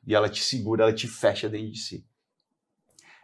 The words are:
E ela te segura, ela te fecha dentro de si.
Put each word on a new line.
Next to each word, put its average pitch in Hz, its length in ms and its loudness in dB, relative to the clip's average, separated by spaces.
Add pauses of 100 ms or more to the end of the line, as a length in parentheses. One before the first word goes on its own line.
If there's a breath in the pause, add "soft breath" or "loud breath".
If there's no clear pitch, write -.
E 104 80 -4
ela 104 160 6
te - 140 -6
segura, 110 400 0
ela 110 100 8
te 110 140 -6
fecha 110 420 0
dentro 110 220 -8
de 110 80 -12
si. - 260 -12 (1200 soft breath)